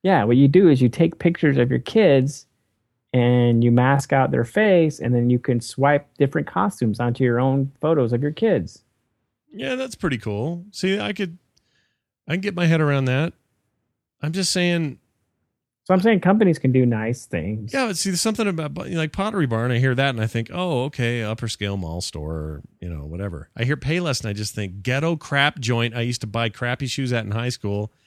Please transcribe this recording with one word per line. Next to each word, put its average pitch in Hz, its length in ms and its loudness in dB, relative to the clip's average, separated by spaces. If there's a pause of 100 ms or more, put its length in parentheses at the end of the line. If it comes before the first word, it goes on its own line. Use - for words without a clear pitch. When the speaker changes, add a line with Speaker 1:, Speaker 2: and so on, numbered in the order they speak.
Speaker 1:
Yeah, 175 220 4
what 120 120 4
you 139 120 6
do 180 200 8
is 131 140 6
you 123 60 6
take 165 300 0
pictures 160 380 2
of 127 140 2
your - 100 0
kids 147 640 2 (680)
and 120 520 4
you 120 60 4
mask 131 420 2
out 135 180 2
their 131 140 0
face, 180 540 2
and 123 160 -2
then 120 160 2
you 123 80 4
can 120 220 0
swipe 143 460 0 (120)
different 139 280 0
costumes 180 540 -2
onto 127 240 0
your 120 160 2
own 135 400 0
photos 147 320 2
of 120 80 0
your 147 120 -2
kids. 175 500 -2 (680)
Speaker 2:
Yeah, 254 260 -6
that's 262 180 -8
pretty 139 240 -4
cool. 143 540 -6
See, 190 280 -2
I 208 140 -6
could, 180 240 -8 (920)
I 143 40 -4
can 185 100 -2
get 196 120 -6
my 175 120 0
head 160 140 4
around 139 260 2
that. 135 260 0 (880)
I'm 156 120 -6
just 185 200 -4
saying. 175 460 0 (840)
Speaker 1:
So 185 100 2
I'm 185 60 4
saying 208 200 4
companies 190 380 4
can 131 140 0
do 127 120 4
nice 117 420 -2
things. 104 460 -6
Speaker 2:
Yeah, 269 140 0
but 196 100 -4
see, 196 140 -4
there's 175 100 -2
something 220 280 -2
about, 156 280 -6
like, 165 360 -4
Pottery 196 340 -2
Barn. 117 240 0
I 117 80 0
hear 127 160 2
that 135 160 0
and 117 100 -6
I 110 60 0
think, 113 260 -4
"Oh, 170 340 -2
okay, 120 360 -4
upper 110 260 -6
scale 101 280 -6
mall 87 260 -6
store, 78 580 -8 (200)
you 87 100 -10
know, 73 160 -10
whatever." 85 500 -10
I 117 80 -4
hear 143 120 0
Payless 160 440 -4
and 110 80 -8
I 104 60 -4
just 104 200 -8
think, 98 280 -8
"Ghetto 147 340 -2
crap 143 440 -2
joint 117 340 -2
I 120 60 -4
used 120 220 -4
to 117 40 -6
buy 117 240 -4
crappy 123 380 -6
shoes 127 260 -4
at 110 100 -2
in 101 60 -8
high 117 200 -2
school 104 420 -6 (140)